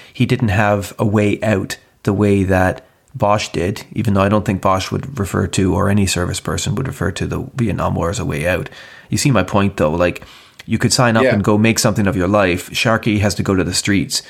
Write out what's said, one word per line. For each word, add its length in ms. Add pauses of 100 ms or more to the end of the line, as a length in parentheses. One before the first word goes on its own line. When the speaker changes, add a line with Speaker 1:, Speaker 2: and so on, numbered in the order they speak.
(140)
Speaker 1:
he 120
didn't 240
have 500
a 60
way 360
out 360 (260)
the 100
way 300
that 420 (300)
Bosch 340
did, 440
even 200
though 80
I 80
don't 160
think 160
Bosch 300
would 260
refer 300
to, 260
or 160
any 160
service 360
person 340
would 120
refer 240
to 140
the 300
Vietnam 400
War 140
as 100
a 60
way 200
out. 240 (400)
You 80
see 140
my 120
point, 340
though? 160
Like, 280 (440)
you 120
could 140
sign 240
up 80
Speaker 2:
Yeah. 100
Speaker 1:
and 100
go 140
make 220
something 280
of 100
your 100
life. 440
Sharky 480
has 160
to 80
go 120
to 80
the 100
streets 560